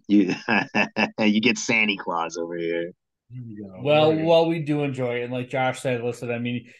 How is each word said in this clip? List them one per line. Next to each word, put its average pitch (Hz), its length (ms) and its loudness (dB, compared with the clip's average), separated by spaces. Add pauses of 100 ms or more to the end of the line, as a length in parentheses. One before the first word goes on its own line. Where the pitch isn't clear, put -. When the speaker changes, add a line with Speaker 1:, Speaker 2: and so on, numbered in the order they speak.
Speaker 1:
You, 101 260 4 (140)
<laughs> 107 720 0
you 107 220 4
get 113 160 2
Santa 110 400 0
Claus 85 400 -4
over 85 200 -6
here. 85 340 -4 (380)
Speaker 2:
There 123 180 -14
we 107 100 -14
go. 104 260 -14
Speaker 3:
Well, 151 260 6
Speaker 2:
There 156 80 4
we 156 60 0
go. 160 60 0
Speaker 3:
well, 165 180 6
we 165 140 0
do 147 220 0
enjoy 127 380 -2
it. - 40 -4
And 123 80 -8
like 123 160 -6
Josh 131 320 -2
said, 123 220 -2
listen, 120 280 -6
I 117 80 -4
mean, 120 400 -6